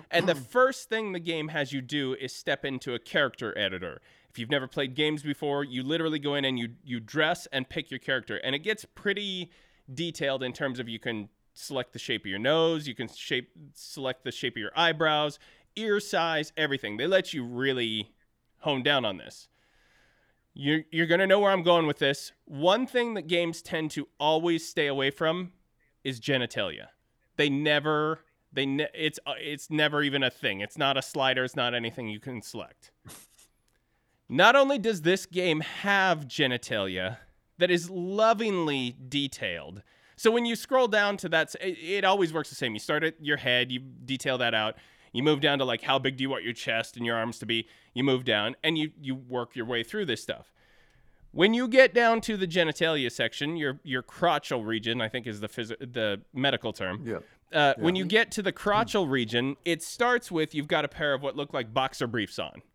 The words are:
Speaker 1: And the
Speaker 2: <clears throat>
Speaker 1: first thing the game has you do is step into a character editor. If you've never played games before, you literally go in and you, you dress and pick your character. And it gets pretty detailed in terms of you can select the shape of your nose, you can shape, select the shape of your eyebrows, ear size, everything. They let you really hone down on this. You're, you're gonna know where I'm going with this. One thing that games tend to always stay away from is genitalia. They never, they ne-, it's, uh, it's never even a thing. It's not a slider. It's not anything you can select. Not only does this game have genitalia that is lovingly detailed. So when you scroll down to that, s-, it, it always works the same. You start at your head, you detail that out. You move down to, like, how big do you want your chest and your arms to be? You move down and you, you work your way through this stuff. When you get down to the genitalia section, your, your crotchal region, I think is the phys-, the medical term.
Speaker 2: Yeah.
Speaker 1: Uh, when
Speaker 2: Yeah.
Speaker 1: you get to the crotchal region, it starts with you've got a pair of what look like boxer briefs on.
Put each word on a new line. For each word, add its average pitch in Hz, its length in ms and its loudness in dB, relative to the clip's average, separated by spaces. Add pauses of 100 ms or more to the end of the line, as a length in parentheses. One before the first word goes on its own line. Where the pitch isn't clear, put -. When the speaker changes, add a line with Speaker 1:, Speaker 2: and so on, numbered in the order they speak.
Speaker 1:
And 170 180 2
the 165 80 4
Speaker 2:
<clears throat> 135 220 -6
Speaker 1:
first 254 320 2
thing 220 220 -2
the 180 80 -6
game 165 300 -4
has 147 220 -4
you 139 100 -4
do 131 340 -2
is 127 180 -8
step - 320 -4
into 131 300 -6
a 117 40 -6
character 127 580 -2
editor. 90 440 -4 (280)
If - 100 -12
you've 117 100 -8
never 135 180 0
played 127 280 -4
games 151 280 0
before, 143 400 -2
you 127 200 -6
literally 156 360 -2
go 143 160 -2
in 143 80 0
and 131 160 0
you, 120 100 -4 (140)
you 123 160 -6
dress 151 540 0
and 131 160 -4
pick - 220 -8
your 135 80 -8
character. 120 380 -4
And 131 180 -2
it 147 40 -4
gets 196 240 -4
pretty 196 680 -6 (420)
detailed 135 500 -2
in 123 100 -2
terms 131 260 -4
of 117 100 -8
you 113 100 -8
can 110 300 -6 (240)
select - 400 -8
the 120 60 -14
shape 113 240 -4
of - 60 -12
your 95 100 -4
nose, 156 460 2
you 131 100 -8
can 117 120 -6
shape, - 440 -6 (220)
select - 520 -8
the 127 60 -6
shape 123 240 -6
of 113 60 -8
your 104 140 -8
eyebrows, 156 640 2 (380)
ear 208 240 0
size, 165 560 -2
everything. 139 400 -2
They 135 100 -2
let 185 260 2
you 127 120 -4
really 120 640 -2 (480)
hone 135 240 -2
down 139 220 2
on 98 120 -4
this. - 300 -18 (1080)
You're, 143 280 2 (100)
you're 165 160 2
gonna 180 200 6
know 196 120 8
where 202 120 6
I'm 185 120 2
going 170 240 6
with 147 120 -2
this. 143 340 0 (100)
One 180 440 2
thing 233 260 -2
that 165 140 -6
games 170 340 0
tend 160 300 -4
to - 160 -6 (120)
always 160 480 2
stay 151 200 0
away 139 240 0
from 175 420 -2 (500)
is 131 160 -6
genitalia. 113 680 -2 (500)
They 151 120 4
never, 151 720 0 (320)
they 135 140 -2
ne-, 139 280 0
it's, 156 320 -4
uh, 143 140 -6
it's 147 300 -10
never 151 340 2
even 139 200 0
a 127 60 2
thing. 101 300 -4
It's - 180 -8
not 139 200 2
a 131 40 0
slider. 131 440 0
It's 127 100 -8
not 120 180 0
anything 117 360 -4
you 107 100 -8
can 123 220 -10
select. - 500 -14 (1400)
Not 208 280 8
only 277 240 6
does 202 240 0
this 185 220 4
game 170 360 0
have 190 640 0
genitalia 110 920 -2 (400)
that 180 120 4
is 175 200 2
lovingly 185 1080 2 (120)
detailed. 101 760 -4 (340)
So 226 160 4
when 240 140 2
you 233 100 0
scroll 254 320 2
down 202 300 2
to 180 120 -6
that, 160 200 4
s-, - 120 -12
it, 180 200 -4
it 190 240 -2
always 190 280 4
works 160 160 -2
the - 60 -16
same. 120 180 -2
You 107 60 -8
start 151 240 0
at 160 200 -2
your 147 140 0
head, 123 340 2
you 127 80 -4
detail 131 600 -4
that 117 140 2
out. 110 240 0 (360)
You 120 100 0
move 151 160 4
down 143 200 4
to, 135 60 0
like, 120 160 0
how 135 180 2
big 131 180 -2
do 131 60 -4
you 135 60 -2
want 113 140 -4
your 117 100 -4
chest 113 440 -4
and 120 80 -4
your 117 100 0
arms 113 240 -2
to 120 60 -10
be? 113 220 -2 (260)
You 123 100 0
move 127 220 2
down 110 380 2
and 160 140 2
you, 156 220 -2
you 131 160 -6
work 123 400 -8
your 117 100 -4
way 120 180 -2
through 208 220 -6
this 117 160 -2
stuff. - 300 -10 (800)
When 190 220 4
you 247 160 0
get 254 240 8
down 226 280 6
to 220 140 -4
the 190 120 -2
genitalia 160 640 0
section, 143 440 -2
your, 147 280 -2
your 127 200 -4
crotchal 147 640 0
region, 113 360 0
I 110 60 0
think 117 200 -6
is 104 120 -6
the 104 80 -6
phys-, 113 320 -8
the 113 420 -2 (120)
medical 131 400 0
term. 95 320 -6
Speaker 2:
Yeah. 104 140 -4 (340)
Speaker 1:
Uh, 147 240 6
when 175 180 2
Speaker 2:
Yeah. 185 40 0
Speaker 1:
you 185 80 -2
get 214 240 2
to 214 100 -4
the 185 100 -2
crotchal 208 560 0
region, 123 560 0
it 170 200 0
starts 240 480 0
with 156 240 0
you've 147 120 -4
got 156 160 2
a 139 60 -4
pair 147 240 -2
of 131 80 -2
what 135 160 -4
look 143 160 -6
like 117 200 -4
boxer 131 340 -4
briefs 110 320 -4
on. 80 220 -10 (140)